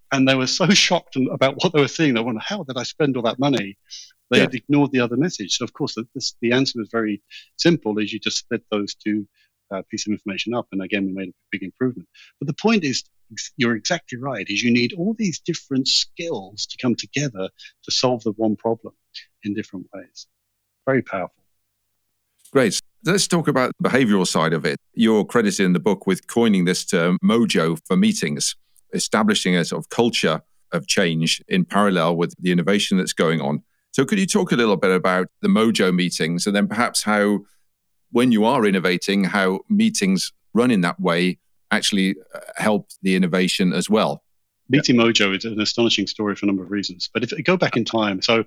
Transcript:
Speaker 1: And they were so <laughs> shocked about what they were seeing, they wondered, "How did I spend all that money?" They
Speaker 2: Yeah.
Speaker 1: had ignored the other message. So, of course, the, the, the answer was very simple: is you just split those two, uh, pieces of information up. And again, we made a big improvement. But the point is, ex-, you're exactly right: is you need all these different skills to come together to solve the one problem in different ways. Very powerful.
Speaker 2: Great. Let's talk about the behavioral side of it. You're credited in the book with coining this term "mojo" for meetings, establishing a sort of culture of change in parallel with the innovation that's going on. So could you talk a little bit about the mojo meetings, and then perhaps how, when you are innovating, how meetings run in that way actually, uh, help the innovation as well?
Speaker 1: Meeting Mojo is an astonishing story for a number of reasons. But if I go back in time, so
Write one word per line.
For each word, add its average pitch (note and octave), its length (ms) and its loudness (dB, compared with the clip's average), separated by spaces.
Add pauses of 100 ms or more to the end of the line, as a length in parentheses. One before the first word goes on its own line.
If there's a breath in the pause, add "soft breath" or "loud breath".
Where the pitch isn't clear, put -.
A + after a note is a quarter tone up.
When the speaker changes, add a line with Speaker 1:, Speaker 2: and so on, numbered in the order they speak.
(120)
Speaker 1:
And C3+ 160 2
they C3+ 80 4
were B2+ 120 0
so E3 220 0
<laughs> - 180 4
shocked - 300 -2 (140)
about C3+ 320 0
what F3 100 0
they D3+ 80 4
were C3 60 4
seeing, D3 260 2
they A2+ 80 2
wondered, A2+ 220 -4
"How G3 200 -6
did B2+ 140 -8
I A#2+ 60 -4
spend C#3 340 -2
all A#2+ 60 -2
that A#2 160 -2
money?" A#2 400 -2 (520 loud breath)
They B2 60 4
Speaker 2:
Yeah. F#2+ 80 6
Speaker 1:
had B2+ 100 -6
ignored C#3+ 360 2
the C3 100 2
other A#2+ 160 0
message. C3 380 -2
So, - 80 -4
of A2 100 -8
course, - 200 -6
the, A2 220 -8
the, - 160 -6 (100)
the A#2 100 0
answer C3 280 0
was G#2 120 -8
very G#2+ 300 -4 (360 loud breath)
simple: A2 420 0
is G#2 120 -4
you G#2+ 60 -8
just - 200 -6
split - 340 -6
those G2+ 240 -4
two, G#2 320 -4 (420)
uh, F#2+ 220 -8
pieces - 160 -8
of G#2+ 60 -2
information G2+ 420 -6
up. A#2 160 -4
And F#2+ 100 -6
again, G2 240 -2
we F#2+ 60 -4
made F#2+ 180 -8
a - 40 -18 (180)
big G2 100 -8
improvement. G#2+ 480 -6 (300 soft breath)
But C#3+ 80 -6
the D3+ 80 -6
point G#3+ 280 0
is, C3 200 -4 (280)
ex-, - 260 -14
you're A#2 180 0
exactly B2+ 420 -6
right: A#2 320 -8
is G#2 140 -4
you A#2+ 80 2
need A#2+ 220 2
all F#3+ 200 -2
these G3+ 260 -2
different C3+ 480 -4
skills G#2+ 800 -4
to - 160 -14
come A#2 140 2
together A2 540 -6 (340 loud breath)
to - 80 -10
solve B2 320 0
the A2+ 80 -2
one G#2+ 240 0
problem A2+ 400 -4 (480 loud breath)
in G#2 100 -4
different G2+ 400 -10
ways. F#2 320 -20 (600)
Very C3 160 0
powerful. - 400 -10 (1080)
Speaker 2:
Great. B2+ 280 2 (240)
Let's F3+ 240 2
talk E3+ 200 2
about C3 320 2
the - 80 -2
behavioral G#2 380 4
side E2 280 0
of D#2+ 120 -2
it. C#2+ 120 -2 (180)
You're A2 280 4
credited G#2 440 0
in F2+ 60 4
the F2 60 2
book G2 280 -2
with F#2 180 0
coining G#2 400 2
this F2+ 180 0
term F2+ 400 0
"mojo" F#2 600 2
for F#2 100 0
meetings, F#2 600 0 (360)
establishing G2+ 640 0
a E2+ 100 2
sort - 180 -6
of - 60 -20
culture F#2+ 520 0 (300)
of E2+ 160 -6
change E2 600 0
in F#2 160 0
parallel F2+ 520 2
with E2+ 240 -2
the F2+ 120 -2
innovation F#2+ 460 0
that's - 160 -2
going E2 260 2
on. C#2+ 220 -4 (300)
So C#3 120 0
could G3 160 0
you F#3+ 60 2
talk F#3 260 0
a D3+ 60 2
little A2 180 4
bit F#2+ 160 2
about F#2 360 2 (140)
the G#2 60 0
mojo G2 480 4
meetings, F2 500 -2
and G#2 80 0
then G2+ 140 2
perhaps G#2+ 360 -2
how, G#2 420 0 (640 soft breath)
when A#2+ 220 4
you G#2 100 4
are A#2+ 220 4
innovating, F#2+ 580 0
how F#2+ 460 0
meetings G#2 640 2 (200)
run A#2+ 160 4
in G#2 120 2
that F2 180 -2
way F2+ 380 0 (340)
actually, G2+ 440 0 (180)
uh, D#2 80 -12 (160)
help G#2 320 0 (140)
the F#2+ 120 2
innovation F#2 560 2
as F2 180 -2
well? F#2+ 320 0 (460)
Speaker 1:
Meeting C3+ 300 2
Mojo A2+ 360 2
is F#2+ 120 -6
an A2 160 -4
astonishing A2 460 0
story G#2 280 -4
for - 100 -6
a - 20 2
number G2 140 0
of F#2 100 -12
reasons. G2 420 -6
But A2+ 100 -2
if A2+ 80 -6
I - 80 -6
go F3+ 160 2
back D#3 220 0
in A2 80 0
time, G#2 360 -2
so A2+ 260 2